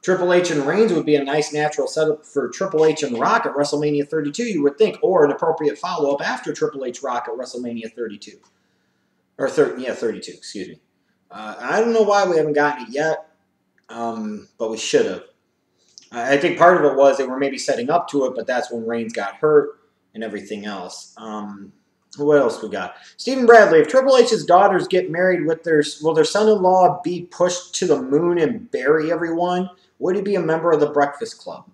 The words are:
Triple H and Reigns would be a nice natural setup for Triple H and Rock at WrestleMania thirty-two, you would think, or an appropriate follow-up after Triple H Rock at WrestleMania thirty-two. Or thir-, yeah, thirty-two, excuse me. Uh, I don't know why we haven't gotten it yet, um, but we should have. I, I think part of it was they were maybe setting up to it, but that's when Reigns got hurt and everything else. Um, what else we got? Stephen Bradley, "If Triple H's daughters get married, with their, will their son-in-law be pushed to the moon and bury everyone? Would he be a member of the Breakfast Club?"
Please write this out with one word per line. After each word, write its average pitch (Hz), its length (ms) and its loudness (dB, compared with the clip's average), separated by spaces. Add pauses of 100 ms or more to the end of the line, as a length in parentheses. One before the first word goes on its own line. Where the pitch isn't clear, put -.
Triple 180 320 0
H 175 160 2
and 147 160 -2
Reigns 196 260 2
would 147 140 0
be 147 80 4
a 143 100 2
nice 147 300 -2
natural 151 320 -2
setup 156 400 -2
for 127 240 -4
Triple 156 340 0
H 151 180 2
and 123 160 -4
Rock 190 280 0
at 127 80 -6
WrestleMania 147 520 -2
thirty-two, 156 380 -4
you 196 180 -2
would 143 140 2
think, 214 240 2
or 170 240 4
an 143 60 4
appropriate 156 480 -2
follow-up 151 420 -2
after 185 320 -6
Triple 139 320 -4
H 123 180 -10
Rock 120 240 -6
at 117 80 -8
WrestleMania 120 600 -10
thirty-two. 107 440 -12 (1000)
Or 135 100 -2
thir-, 123 300 0
yeah, 123 160 -8
thirty-two, 98 380 -6
excuse - 360 -14
me. 80 120 -20 (500)
Uh, 107 280 -14
I 139 220 -2
don't 233 140 0
know 220 80 4
why 202 260 2
we 175 80 2
haven't 156 160 0
gotten 143 300 0
it 110 80 -16
yet, 151 360 -4 (640)
um, 110 680 -10
but 113 120 -4
we 110 60 -8
should - 300 2
have. 92 160 -8 (880)
I, 120 220 0
I - 20 2
think 151 220 0
part 175 180 8
of 147 160 2
it - 60 -2
was 139 180 6
they 135 80 -2
were 127 140 -6
maybe 135 180 -2
setting 123 320 -4
up 165 220 0
to 139 160 0
it, 123 80 -6
but 113 120 -8
that's 123 240 -4
when 117 160 -8
Reigns 113 280 -6
got 101 220 -8
hurt 151 440 2 (340)
and 110 80 -10
everything 101 440 -10
else. 92 500 -12
Um, 104 560 -14 (440)
what 147 220 2
else 120 240 0
we 107 60 -10
got? 95 260 -8 (220)
Stephen 262 300 -2
Bradley, 208 340 8
"If - 80 2
Triple 262 300 4
H's 226 260 2
daughters 185 420 4
get 180 240 -2
married, 170 360 0
with 160 180 -4
their, 156 180 2 (200)
will 160 120 0
their 156 100 4
son-in-law 185 800 2
be 175 200 -4
pushed - 540 -4
to 190 100 -2
the 143 140 2
moon 156 380 0
and 127 320 -2
bury 151 400 0
everyone? 175 600 -2 (300)
Would 185 160 -2
he 202 60 -4
be 202 120 -4
a 185 60 0
member 165 300 0
of 156 80 4
the 147 120 2
Breakfast 143 480 -2
Club?" 123 360 -16